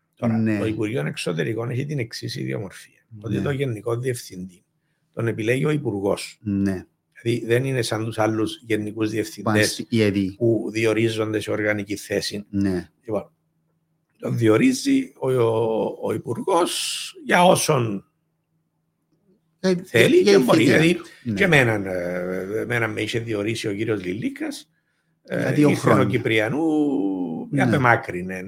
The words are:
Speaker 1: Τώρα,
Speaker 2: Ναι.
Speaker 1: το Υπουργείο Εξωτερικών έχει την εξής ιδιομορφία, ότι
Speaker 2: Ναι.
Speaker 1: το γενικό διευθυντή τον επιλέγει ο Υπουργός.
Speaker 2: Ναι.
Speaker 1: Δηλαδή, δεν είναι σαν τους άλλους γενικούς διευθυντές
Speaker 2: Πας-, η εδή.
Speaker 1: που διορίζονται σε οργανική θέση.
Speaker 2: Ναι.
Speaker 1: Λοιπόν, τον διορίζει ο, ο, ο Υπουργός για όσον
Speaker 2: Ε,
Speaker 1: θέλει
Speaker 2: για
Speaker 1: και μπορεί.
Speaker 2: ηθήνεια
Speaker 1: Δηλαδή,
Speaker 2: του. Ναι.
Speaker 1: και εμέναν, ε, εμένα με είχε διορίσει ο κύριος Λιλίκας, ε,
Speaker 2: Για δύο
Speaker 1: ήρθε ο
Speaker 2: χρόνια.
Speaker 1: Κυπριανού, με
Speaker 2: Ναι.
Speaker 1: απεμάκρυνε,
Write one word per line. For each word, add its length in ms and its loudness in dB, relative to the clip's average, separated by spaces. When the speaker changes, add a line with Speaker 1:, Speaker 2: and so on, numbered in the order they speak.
Speaker 1:
Τώρα, 240 0
Speaker 2:
Ναι. 200 2
Speaker 1:
το 80 0
Υπουργείο 400 -4
Εξωτερικών 640 -4
έχει 160 -4
την 120 -6
εξής 380 -8
ιδιομορφία, 720 -10
ότι 160 -4
Speaker 2:
Ναι. 60 -2
Speaker 1:
το 80 -2
γενικό 460 -4
διευθυντή 680 -8
τον 140 -4
επιλέγει 380 0
ο 60 0
Υπουργός. 720 -2
Speaker 2:
Ναι. 420 0
Speaker 1:
Δηλαδή, 240 -2
δεν 180 2
είναι 180 -2
σαν 220 -4
τους 140 -6
άλλους 480 0
γενικούς 440 -2
διευθυντές 640 0
Speaker 2:
Πας-, 120 -10
η 140 2
εδή. 360 2
Speaker 1:
που 340 2
διορίζονται 680 0
σε 100 -8
οργανική 460 -2
θέση. 540 -4
Speaker 2:
Ναι. 400 -2
Speaker 1:
Λοιπόν, 280 -6
τον 200 -4
διορίζει 800 4
ο, 140 -2
ο, 680 0
ο 100 -2
Υπουργός 1000 -2
για 200 4
όσον 680 2
Speaker 2:
Ε, 140 2
Speaker 1:
θέλει 320 4
Speaker 2:
για 160 6
Speaker 1:
και 60 8
μπορεί. 240 4
Speaker 2:
ηθήνεια 180 6
Speaker 1:
Δηλαδή, 180 4
Speaker 2:
του. 60 -12
Ναι. 100 -2
Speaker 1:
και 100 2
εμέναν, 420 4
ε, 760 -4
εμένα 280 -2
με 120 -6
είχε 180 -4
διορίσει 500 -4
ο 60 -4
κύριος 300 -2
Λιλίκας, 640 -8
ε, 160 -6
Speaker 2:
Για 120 -2
δύο 160 4
Speaker 1:
ήρθε 200 2
ο 40 4
Speaker 2:
χρόνια. 240 2
Speaker 1:
Κυπριανού, 500 0
με 60 -2
Speaker 2:
Ναι. 60 2
Speaker 1:
απεμάκρυνε, 840 0